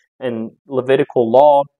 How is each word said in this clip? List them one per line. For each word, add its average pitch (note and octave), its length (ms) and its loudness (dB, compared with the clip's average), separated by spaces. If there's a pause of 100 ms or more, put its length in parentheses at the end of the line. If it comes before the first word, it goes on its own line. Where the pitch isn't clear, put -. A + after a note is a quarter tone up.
(180)
and A#2 320 -8 (160)
Levitical C3+ 640 -2
law, C#3+ 320 4 (180)